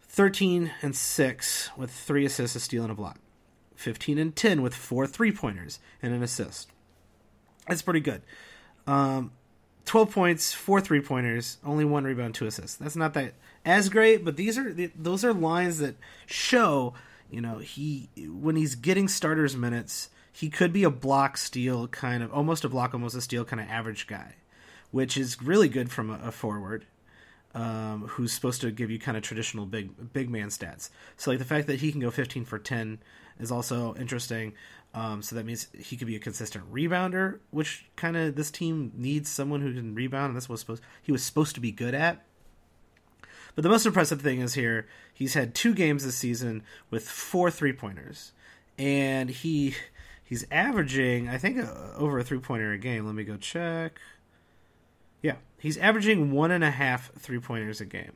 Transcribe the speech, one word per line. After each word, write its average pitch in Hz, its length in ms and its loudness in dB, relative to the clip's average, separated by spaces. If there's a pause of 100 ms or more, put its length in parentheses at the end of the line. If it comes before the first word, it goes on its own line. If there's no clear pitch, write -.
Thirteen 185 680 4 (100)
and 139 160 -2
six - 800 0
with 131 140 -8
three 143 340 2
assists, 123 320 -2
a 120 40 -6
steal, 117 240 -2
and 110 80 -4
a - 20 -6
block. 101 240 -10 (560)
Fifteen - 420 -4
and 156 180 0
ten 180 280 4
with 123 120 0
four 131 320 -2
three-pointers 160 760 -2 (200)
and 120 140 -2
an 123 80 -2
assist. - 480 -6 (960)
That's 170 140 -2
pretty 170 180 2
good. 139 220 -2 (640)
Um, 135 460 2 (520)
twelve 214 280 6
points, 175 420 4
four 196 260 4
three-pointers, 127 840 0
only 151 220 2
one 147 200 4
rebound, 120 320 -2
two 117 100 -4
assists. - 300 -8
That's 147 200 -8
not 160 180 0
that 143 200 -2 (320)
as 196 220 8
great, 220 360 8
but 156 120 -2
these 208 200 0
are, 254 160 -2
th-, 170 220 -4
those 180 300 -2
are 240 100 6
lines 170 440 2
that 143 180 -2 (300)
show, 143 680 4 (340)
you 113 120 -8
know, 113 180 -6
he, 139 580 -8
when 135 400 -2
he's 151 200 2
getting 185 320 4
starters 156 480 2
minutes, 120 520 -4 (220)
he - 200 -6
could 175 220 4
be 196 120 4
a 160 60 8
block 135 460 2
steal 123 520 -2
kind 123 340 -2
of, 117 100 -8
almost 156 320 0
a 139 40 0
block, 127 240 0
almost 120 240 -4
a 127 40 -6
steal 120 240 -2
kind 117 160 -6
of - 80 -8
average 110 380 -6
guy, - 280 -12 (560)
which 131 260 0
is 127 260 -4
really 175 260 6
good 123 220 -2
from 110 200 -4
a, 110 140 -10
a 113 80 -6
forward, 104 540 -6 (680)
um, 110 540 -6
who's 120 240 -4
supposed 123 280 -2
to 113 120 -2
give 113 180 -4
you 113 80 -4
kind 110 180 -4
of 107 60 -6
traditional 110 420 -6
big, 101 480 -10
big 135 160 -4
man 107 200 -4
stats. - 420 -10 (260)
So, - 140 -4
like, 127 80 2
the 131 60 -4
fact 147 240 0
that 139 120 -2
he 151 120 0
can 147 80 -4
go 120 100 0
fifteen 123 340 -4
for 113 140 -8
ten 110 400 -6 (400)
is 120 140 -6
also 120 420 -2
interesting. 117 600 -6 (380)
Um, 110 300 -6
so 113 140 -8
that 113 100 -6
means 117 300 -8
he - 200 -12
could 120 100 -8
be 113 100 -4
a 104 40 -8
consistent 110 520 -10
rebounder, 180 640 0 (120)
which 151 360 -6 (100)
kinda 165 340 0
this 147 200 -4
team 160 440 -4
needs 143 340 -2
someone 143 320 -2
who 139 120 -2
can 117 220 -6
rebound, 131 320 -2
and 123 100 -2
that's 123 120 -8
what 113 100 -6
supposed, 113 240 -10 (200)
he 147 100 0
was 127 120 2
supposed 151 300 2
to - 60 -8
be 117 120 -2
good 120 220 -4
at. 160 300 2 (1300)
But 156 80 -2
the 160 60 6
most 226 180 8
impressive 165 340 4
thing 135 200 2
is 123 140 -2
here, 117 340 0 (240)
he's 131 220 -2
had 123 200 0
two 233 200 4
games 151 300 4
this 127 120 -4
season 117 480 -2 (260)
with 113 180 -4
four 180 420 2
three-pointers. 120 840 -4 (460)
And 135 520 2
he, 139 440 0 (500)
he's 120 260 -6
averaging, 135 760 2
I 127 100 -4
think, 214 200 0
uh, 107 380 -8
over 143 220 0
a 120 60 0
three-pointer 120 480 -2
a 101 60 -4
game. 113 260 -4
Let 107 120 -6
me 107 80 -6
go 104 120 -8
check. 165 640 -6 (1200)
Yeah, 143 140 0 (220)
he's 151 200 -4
averaging 202 520 6
one 151 220 4
and 170 100 4
a 151 80 4
half 127 480 0
three-pointers 117 600 -6
a 104 40 -8
game. 92 320 -10